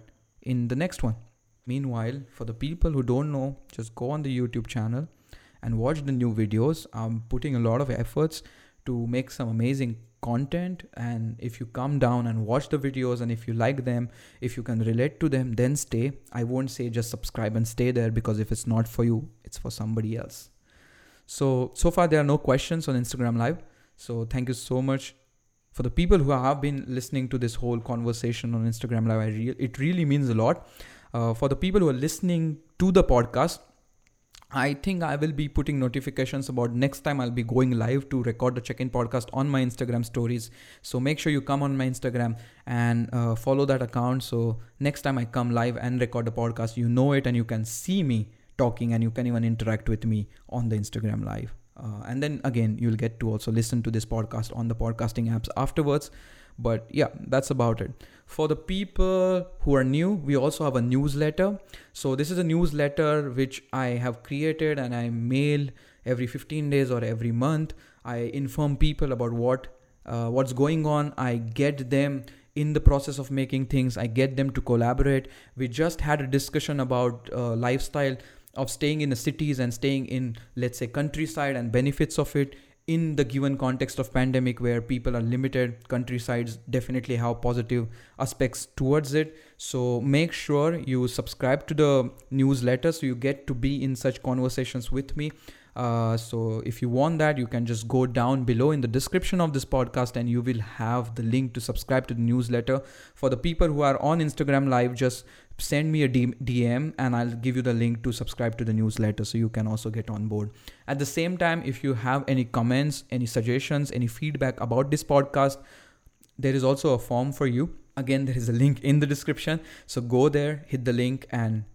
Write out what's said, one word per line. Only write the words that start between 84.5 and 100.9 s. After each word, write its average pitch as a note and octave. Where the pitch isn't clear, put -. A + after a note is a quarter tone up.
where A#2+
people B2
are A#2+
limited. B2
Countrysides A#2+
definitely B2+
have A#2
positive A#2+
aspects -
towards C#3
it. D#3
So B2
make C#3+
sure D3+
you B2+
subscribe C3
to D#3+
the C#3+
newsletter C3+
so D#3+
you B2+
get C3+
to C#3
be C3
in C3+
such B2+
conversations B2+
with C#3
me. D3
Uh, A#2
so A2+
if -
you B2
want C#3+
that, D3+
you B2+
can A#2+
just A2+
go B2+
down B2+
below B2+
in D3+
the B2+
description F3
of D#3+
this C3+
podcast, B2+
and A#2+
you A#2+
will A#2+
have A2+